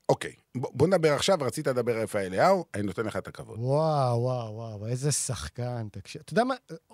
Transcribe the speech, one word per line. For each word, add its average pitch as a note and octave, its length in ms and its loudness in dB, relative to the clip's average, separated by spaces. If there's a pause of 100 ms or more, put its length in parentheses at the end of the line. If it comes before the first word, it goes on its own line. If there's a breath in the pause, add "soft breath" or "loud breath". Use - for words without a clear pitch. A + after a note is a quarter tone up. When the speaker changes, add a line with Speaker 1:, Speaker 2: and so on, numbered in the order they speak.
Speaker 1:
אוקיי, C3+ 240 2 (240)
ב-, - 20 -4 (140)
בוא C#3+ 140 4
נדבר D#3+ 260 4
עכשיו, F3+ 280 4
רצית D3 260 -2
לדבר A#2+ 300 2
על A2 60 0
רפאל G2 340 -2
לאו, F3 360 4
אני G2+ 100 -4
נותן G#2 220 -2
לך G#2+ 120 -4
את - 100 -6
הכבוד. A2+ 320 -12
Speaker 2:
וואו, C3+ 600 2
וואו, A#2+ 340 -2
וואו, A2 320 -10
איזה B2+ 240 0
שחקן, A#2+ 800 -4
תקשיב. D#3 340 -14
אתה - 80 -12
יודע G#3+ 100 4
מה? B3+ 120 0 (380)